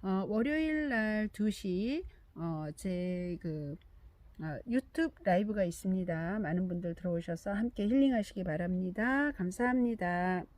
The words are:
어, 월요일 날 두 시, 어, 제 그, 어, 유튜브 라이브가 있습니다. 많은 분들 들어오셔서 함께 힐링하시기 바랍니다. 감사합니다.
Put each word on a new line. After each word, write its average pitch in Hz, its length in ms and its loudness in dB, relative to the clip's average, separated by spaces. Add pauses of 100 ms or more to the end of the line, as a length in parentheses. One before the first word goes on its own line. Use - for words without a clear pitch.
어, 190 260 0
월요일 302 600 2
날 214 400 0
두 208 200 0
시, 214 540 -2 (320)
어, 160 400 -4
제 180 680 -2
그, 156 360 -4 (640)
어, 156 160 -4 (100)
유튜브 262 460 0 (100)
라이브가 202 420 4
있습니다. 175 720 -2
많은 180 280 0
분들 175 280 -4
들어오셔서 170 580 -2
함께 214 320 -2
힐링하시기 240 580 4
바랍니다. 185 920 0
감사합니다. 185 1080 0 (120)